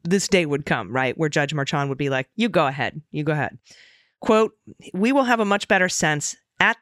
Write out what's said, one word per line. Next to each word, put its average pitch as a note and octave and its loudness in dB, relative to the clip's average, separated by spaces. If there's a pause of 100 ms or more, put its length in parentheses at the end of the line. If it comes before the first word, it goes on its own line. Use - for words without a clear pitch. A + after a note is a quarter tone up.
this F3+ 0
day F3+ 2
would C#3+ -4
come, A2 -4
right, B2+ -2
where D#3 0
Judge D3 0
Merchan C#3+ -2
would C3+ -4
be C#3+ -2
like, C3 -4
"You A3 0
go E3 2
ahead, C3+ -4 (100)
you D3+ -6
go D#3 0
ahead." C#3 -4 (640)
Quote, A3 4 (400)
"We G#3 2
will C4+ 4
have A#3+ 2
a G#3 2
much G3+ 0
better F#3 4
sense D3+ -2 (240)
at G#3+ 2